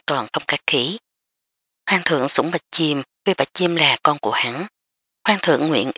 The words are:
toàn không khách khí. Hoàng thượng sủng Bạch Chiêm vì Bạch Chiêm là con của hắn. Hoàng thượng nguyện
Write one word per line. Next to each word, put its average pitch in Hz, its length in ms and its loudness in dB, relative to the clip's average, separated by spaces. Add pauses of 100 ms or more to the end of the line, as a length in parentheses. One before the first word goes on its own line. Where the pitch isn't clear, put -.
toàn 127 260 -2
không - 160 -4
khách - 180 -4
khí. 151 320 -2 (920)
Hoàng 180 140 2
thượng 139 240 2
sủng 143 220 2
Bạch 175 200 -6
Chiêm 147 320 -2 (220)
vì 190 100 2
Bạch - 200 -2
Chiêm 175 220 0
là 143 260 2
con 147 160 2
của 104 120 -4
hắn. 123 360 -4 (580)
Hoàng 208 180 2
thượng 151 260 2
nguyện 131 300 0